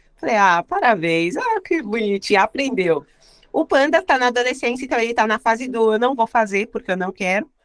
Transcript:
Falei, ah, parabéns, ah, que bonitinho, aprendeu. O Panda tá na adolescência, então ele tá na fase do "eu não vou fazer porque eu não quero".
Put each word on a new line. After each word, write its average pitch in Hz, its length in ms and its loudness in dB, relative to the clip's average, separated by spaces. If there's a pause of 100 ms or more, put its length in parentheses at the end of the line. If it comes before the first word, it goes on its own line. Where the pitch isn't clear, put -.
(180)
Falei, - 180 -2
ah, 180 320 4
parabéns, 180 680 0
ah, 440 260 -2
que 330 180 -2
bonitinho, 202 600 0
aprendeu. 185 640 -2 (480)
O 311 120 0
Panda 302 360 2
tá 320 160 0
na 247 100 2
adolescência, 247 560 -2
então 254 160 -2
ele 233 140 -2
tá 226 140 2
na 220 120 0
fase 233 300 -2
do 226 240 2
"eu 220 60 0
não 254 160 2
vou 226 120 0
fazer 214 400 -2
porque - 240 -8
eu 180 60 -2
não 185 140 -4
quero". 190 380 -4 (160)